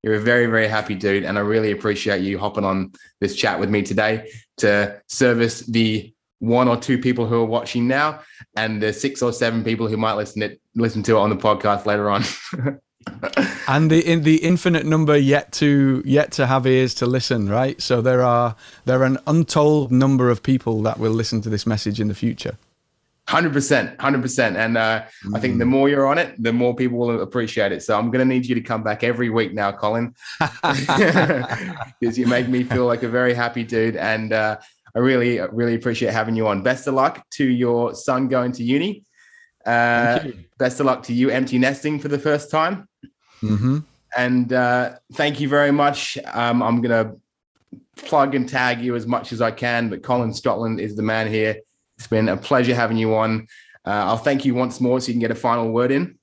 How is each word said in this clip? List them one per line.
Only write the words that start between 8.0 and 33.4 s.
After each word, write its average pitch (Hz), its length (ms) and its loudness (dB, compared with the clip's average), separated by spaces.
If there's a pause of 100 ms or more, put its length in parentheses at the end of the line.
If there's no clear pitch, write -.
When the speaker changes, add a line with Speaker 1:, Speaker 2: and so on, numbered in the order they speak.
Speaker 1:
and 110 260 -2
the 107 100 0
six 139 300 -4
or 120 100 0
seven 117 300 -2
people 113 240 -2
who 107 100 -2
might 110 180 -2
listen 107 280 -6
it, 104 180 -6 (140)
listen 113 300 0
to 117 80 2
it 110 80 6
on 107 100 2
the 101 60 0
podcast 104 500 0
later 104 240 0
on. 101 140 0 (280)
<laughs> 139 280 -6 (840)
Speaker 2:
And 151 240 4
the, 165 160 6
in 170 180 2
the 160 120 6
infinite 165 480 2
number 151 320 4
yet 139 360 2
to, 139 520 4
yet 143 280 2
to 135 140 0
have 131 200 2
ears 131 280 4
to 123 120 -2
listen, 120 420 0
right? 127 320 -2
So 120 220 0
there 127 200 2
are, 120 340 2 (280)
there 127 160 2
are 135 40 4
an 131 120 2 (100)
untold 151 680 2
number 131 360 4
of 117 140 0
people 117 400 0
that 110 160 -2
will 110 140 0
listen 113 300 -2
to 110 60 -6
this 107 180 -4
message 107 340 -2
in 107 80 0
the 101 60 -4
future. - 440 -6 (680)
Speaker 1:
Hundred 160 240 2
percent, 139 480 0
hundred 135 220 0
percent. 117 340 0
And, 113 200 0
uh, 110 280 0 (300)
I 107 60 -4
think 123 180 -2
the 117 60 0
Speaker 2:
Mm. 123 40 2
Speaker 1:
more 135 200 4
you're 139 180 2
on 147 120 2
it, - 240 -2
the 117 100 0
more 123 220 2
people 123 240 -2
will 117 240 0
appreciate 110 500 -2
it. 78 100 -6
So 107 160 0
I'm 117 120 0
gonna 127 140 2
need 127 200 2
you 123 120 -2
to 117 40 -2
come 113 220 -4
back 107 220 -4
every 120 260 0
week 107 240 0
now, 101 180 -2
Colin, 117 420 -4 (100)
<laughs> - 140 -16
Speaker 2:
<laughs> - 240 -2
Speaker 1:
'cause 143 1600 0
you 123 80 0
make 123 220 2
me 127 160 0
feel 123 220 0
like 120 160 0
a 117 60 -4
very 123 260 2
happy 120 300 -4